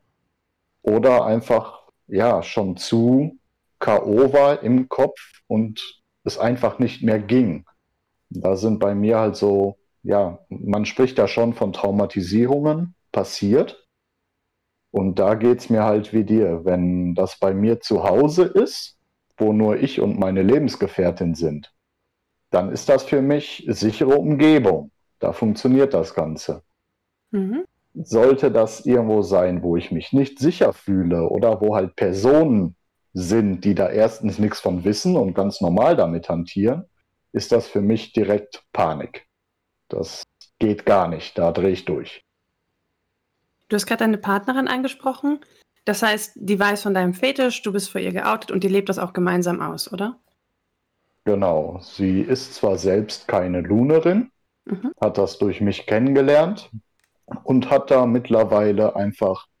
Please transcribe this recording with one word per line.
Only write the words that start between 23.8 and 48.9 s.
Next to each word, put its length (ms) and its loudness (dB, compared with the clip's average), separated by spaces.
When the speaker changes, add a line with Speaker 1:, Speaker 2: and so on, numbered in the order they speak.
Speaker 1:
Umgebung. 720 4
Da 140 -2
funktioniert 600 2
das 200 -2
Ganze. 500 -6
Speaker 2:
Mhm. 340 -4
Speaker 1:
Sollte 580 2
das 340 -2
irgendwo 360 2
sein, 420 0
wo 120 0
ich 160 -4
mich 220 -6
nicht 260 0
sicher 340 0
fühle 560 -2
oder 320 0
wo 140 0
halt 200 -2
Personen 800 2
sind, 520 0
die 100 2
da 140 0
erstens 500 -2
nichts 200 -2
von 260 -4
wissen 320 0
und 160 0
ganz 280 -2
normal 360 2
damit 320 -2
hantieren, 560 -2
ist 200 -4
das 160 2
für 140 -2
mich 320 -2
direkt 580 -2
Panik. 560 -6
Das 340 -8
geht 260 -2
gar 220 2
nicht, 300 -10
da 140 0
dreh 200 0
ich 140 -6
durch. 380 -8
Speaker 2:
Du 80 -2
hast 120 -4
grad 140 -2
deine 160 2
Partnerin 500 -2
angesprochen. 720 -4
Das 160 -2
heißt, 340 -2
die 240 -2
weiß 240 0
von 100 -2
deinem 200 0
Fetisch, 480 -2
du 120 -6
bist 160 -4
vor 100 -8
ihr 140 -4
geoutet 380 -4
und 120 -2
die 40 0
lebt 220 0
das 100 -4